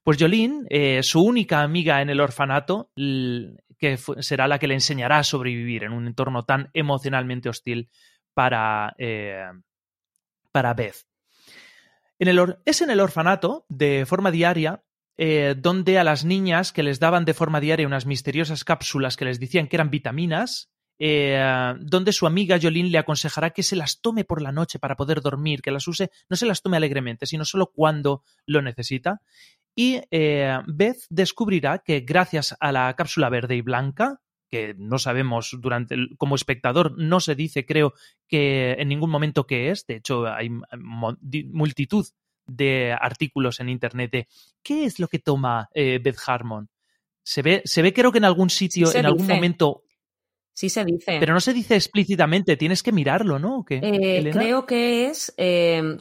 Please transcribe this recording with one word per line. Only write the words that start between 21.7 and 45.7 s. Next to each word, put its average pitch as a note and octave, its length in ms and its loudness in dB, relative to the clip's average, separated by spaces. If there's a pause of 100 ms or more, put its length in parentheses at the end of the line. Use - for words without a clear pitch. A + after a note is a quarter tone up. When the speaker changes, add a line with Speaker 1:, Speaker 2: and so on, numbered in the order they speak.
Speaker 1:
donde F#3 340 0
su F3+ 140 0
amiga F3+ 340 2
Jolene E3+ 280 2
le E3 100 4
aconsejará D3+ 500 -2
que - 140 -4
se - 120 -2
las D#3 240 -4
tome A3+ 260 -2
por D#3 160 -4
la C3+ 100 -6
noche D#3+ 280 -4
para C3+ 160 -4
poder D3 260 -2
dormir, C#3+ 400 -2
que C#3 100 -4
las C#3 160 -4
use, F3 240 -4 (180)
no F#3 80 -2
se A#3 80 0
las G3+ 160 0
tome F3+ 160 0
alegremente, C#3 480 -2
sino D#3 200 -4
solo F#3 300 0
cuando D3 480 2 (220)
lo D3 160 2
necesita. C3 600 -4 (540)
Y, B3+ 240 2 (120)
eh, D3 460 2 (100)
Beth G3 320 0 (100)
descubrirá F3 680 0
que D3 220 -2
gracias D3+ 580 0
a D3 120 0
la B2+ 240 0
cápsula D3+ 340 0
verde B2 260 -2
y A#2+ 60 -2
blanca, C3+ 600 -2 (280)
que G#2+ 280 -6
no A2 220 -4
sabemos B2+ 600 -2
durante A#2+ 360 -4
el, B2+ 220 -4
como C#3+ 180 0
espectador, C3+ 600 0
no E3 220 2
se D#3+ 160 -2
dice, D3 300 -4
creo, D3 280 2 (340)
que C3+ 460 2
en C#3+ 140 -2
ningún D3 220 -2
momento D3+ 380 0
qué C3 240 -2
es, G3+ 160 -6
de A#2 80 -8
hecho A#2 320 -4
hay A2+ 220 -6
mo-, A#2 720 -8
di-, C#3+ 260 -8
multitud D3+ 600 -2 (400)
de C3 520 0
artículos B2 640 -2
en B2 80 -6
internet B2 420 -4
de B2 160 -4 (340)
¿qué D4 240 -2
es G#3+ 140 -4
lo E3+ 80 -2
que - 120 -6
toma, B2+ 540 -2